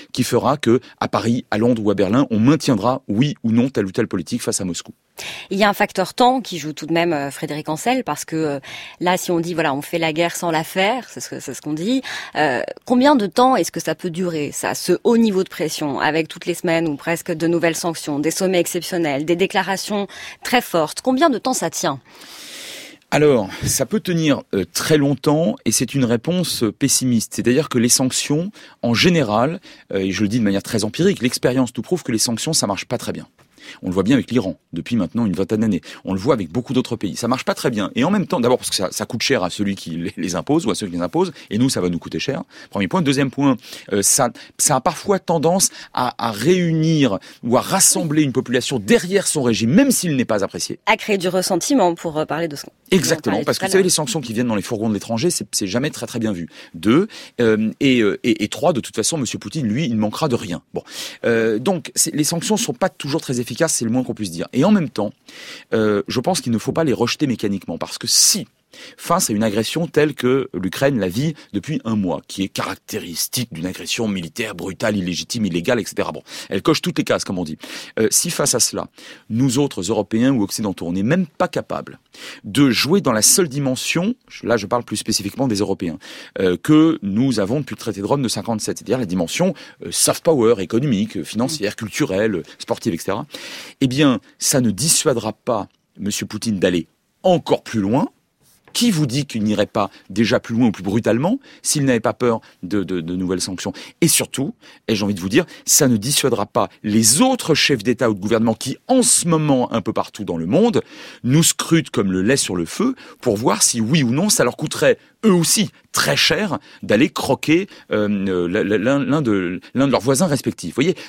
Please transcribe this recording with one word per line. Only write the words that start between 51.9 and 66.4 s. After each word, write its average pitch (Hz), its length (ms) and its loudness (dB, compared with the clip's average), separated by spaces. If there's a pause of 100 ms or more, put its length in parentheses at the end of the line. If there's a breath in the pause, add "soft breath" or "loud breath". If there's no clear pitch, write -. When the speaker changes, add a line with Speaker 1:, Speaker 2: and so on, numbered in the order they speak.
Speaker 2:
pour, 156 240 -6
euh, 156 60 0
parler 160 240 -4
de 143 80 -8
ce - 80 -12
qu'on - 80 -20 (180)
Speaker 1:
Exactement, 156 460 2
Speaker 2:
dont - 40 0
on 147 40 -2
parlait - 0 -
Speaker 1:
parce 139 140 0
que - 20 -6
Speaker 2:
tout 185 40 -6
à 190 40 0
Speaker 1:
vous 190 40 -4
savez, 196 100 4
Speaker 2:
l'heure. 185 40 4
Speaker 1:
les 165 40 2
sanctions 151 300 -2
qui 117 120 -8
viennent 120 160 -2
dans 110 60 0
les 98 80 -2
fourgons 113 260 -4
de 107 60 2
l'étranger, 117 360 -2
c'est, - 220 -4
c'est - 140 -2
jamais 123 240 -2
très, - 160 -10
très - 120 -8
bien 113 140 0
vu. 85 160 -6 (260 loud breath)
Deux, 117 340 2 (320 loud breath)
euh, 110 300 4 (100)
et, 127 220 4 (220)
et 104 240 2
trois, 170 240 0
de 120 80 0
toute - 160 -8
façon, 151 220 -2
Monsieur 120 200 -4
Poutine, 127 280 -4
lui, 131 200 0
il 120 80 -2
ne 107 60 0
manquera 107 280 -2
de 120 60 0
rien. 87 280 -6 (120)
Bon. - 80 -6 (420 loud breath)
Euh, 113 340 2
donc, 170 360 -2
c'est, - 200 0
les 147 100 0
sanctions 170 320 0
sont 175 160 -2
pas 190 160 0
toujours 147 320 -4
très 123 200 -2
efficaces, 143 340 -2
c'est 123 100 -2
le 110 60 0
moins 127 140 2
qu'on 117 100 -4
puisse 101 160 -6
dire. 85 220 -8
Et 135 120 4
en 208 60 6
même 180 180 4
temps, 104 240 -4 (640 loud breath)
euh, 107 340 2
je 110 120 -2
pense 175 200 0